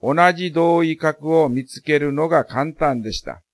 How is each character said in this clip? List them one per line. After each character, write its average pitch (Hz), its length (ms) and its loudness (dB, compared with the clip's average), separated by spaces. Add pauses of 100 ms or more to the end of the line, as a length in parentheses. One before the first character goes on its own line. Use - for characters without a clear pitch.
同 139 140 -2 (180)
じ 175 180 -6
同 170 320 2
位 160 140 -2
角 156 440 0
を 151 60 4
見 127 180 -2
つ - 140 -18
け 147 180 0
る 143 140 0
の 147 160 -2
が 156 160 2
簡 143 300 -4
単 135 280 -2
で 107 120 -8
し - 80 -8
た。 - 200 -14 (120)